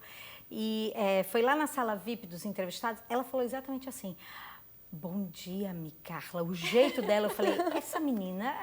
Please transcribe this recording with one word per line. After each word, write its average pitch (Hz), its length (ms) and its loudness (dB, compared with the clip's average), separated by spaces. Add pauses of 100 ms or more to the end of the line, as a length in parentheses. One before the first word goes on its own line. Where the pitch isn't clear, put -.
(520)
e, 220 440 0
é, 196 280 4
foi 226 180 2
lá 254 140 6
na 302 120 4
sala 233 280 0
vip 202 300 -4
dos 170 200 -10
entrevistados, 214 640 -4
ela 247 160 0
falou 254 220 -2
exatamente 262 420 -6
assim: - 280 -8 (760)
Bom 185 360 -4
dia, 185 440 -6
Mi 165 200 -6 (120)
Carla. 170 380 -6
O 170 140 -2
jeito 214 460 6
dela, 208 260 4
eu - 20 2
falei: - 240 4 (240)
Essa - 220 -2
menina, 220 640 0